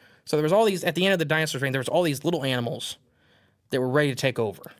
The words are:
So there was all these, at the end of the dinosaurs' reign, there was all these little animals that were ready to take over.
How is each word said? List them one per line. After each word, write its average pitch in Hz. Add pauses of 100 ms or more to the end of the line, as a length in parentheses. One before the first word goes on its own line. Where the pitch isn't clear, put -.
(240)
So -
there 151
was 151
all 214
these, 185
at 170
the 175
end 196
of 185
the 160
dinosaurs' 156
reign, 135
there 131
was 120
all 175
these 147
little 156
animals 127 (720)
that 135
were 127
ready 147
to 131
take 131
over. 107 (180)